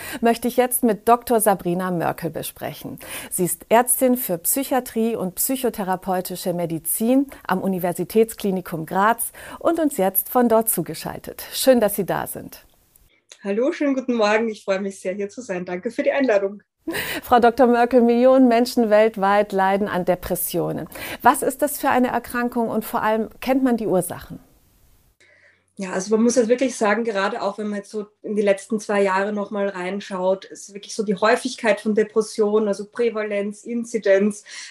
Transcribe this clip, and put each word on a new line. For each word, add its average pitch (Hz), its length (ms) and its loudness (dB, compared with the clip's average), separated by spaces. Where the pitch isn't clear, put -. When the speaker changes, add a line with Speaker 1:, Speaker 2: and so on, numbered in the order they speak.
Speaker 1:
möchte 233 280 2
ich 233 100 -4
jetzt 247 260 0
mit 214 240 0
Doktor 240 320 4
Sabrina 185 520 0
Mörkel 156 400 -4
besprechen. - 640 -12
Sie - 160 -2
ist - 240 -6
Ärztin 247 480 4
für 180 220 -4
Psychiatrie 247 760 -2
und 180 280 -4
psychotherapeutische 185 1080 -4
Medizin 175 760 0
am 185 160 -2
Universitätsklinikum 185 1200 -2
Graz 202 480 0
und 330 180 0
uns 311 200 0
jetzt 196 320 0
von 247 180 4
dort 226 220 2
zugeschaltet. - 840 -6
Schön, 254 300 4
dass 208 160 0
Sie 196 80 0
da 151 220 -2
sind. - 360 -14
Speaker 2:
Hallo, 226 300 0
schönen 285 200 0
guten 254 200 -2
Morgen. 220 340 2
Ich 214 160 -8
freue 190 160 -2
mich 196 220 -8
sehr, 185 120 -4
hier 202 140 -6
zu 226 140 -14
sein. 180 240 -6
Danke 180 260 -6
für 285 100 -4
die - 120 2
Einladung. 208 500 0
Speaker 1:
Frau 240 200 4
Doktor 233 260 6
Mörkel, 240 320 4
Millionen 247 480 6
Menschen 233 420 2
weltweit 208 640 4
leiden 196 380 2
an 175 160 -2
Depressionen. 165 840 -2
Was 254 200 4
ist - 200 -2
das 294 160 -2
für 285 120 -2
eine 247 180 4
Erkrankung 240 640 -4
und 220 160 -4
vor - 160 -4
allem, 220 260 0
kennt 262 240 0
man 247 100 2
die 220 120 -4
Ursachen? 175 520 -2
Speaker 2:
Ja, 185 160 -8
also 190 240 -2
man 220 80 4
muss 240 120 4
jetzt 233 140 4
wirklich 247 280 0
sagen, 214 260 2
gerade 208 380 -2
auch 196 160 -4
wenn 208 100 -8
man 208 120 -6
jetzt 196 100 -14
so 208 160 -10
in 208 140 -6
die 208 80 2
letzten 202 360 0
zwei 202 220 0
Jahre 196 320 0
noch 208 160 -6
mal 202 200 -4
reinschaut, 190 760 -4
ist - 260 -18
wirklich 202 220 -16
so - 80 -4
die 202 140 0
Häufigkeit 226 640 0
von 214 140 0
Depressionen, 214 720 0
also 202 180 -2
Prävalenz, 208 760 -4
Inzidenz, 208 800 0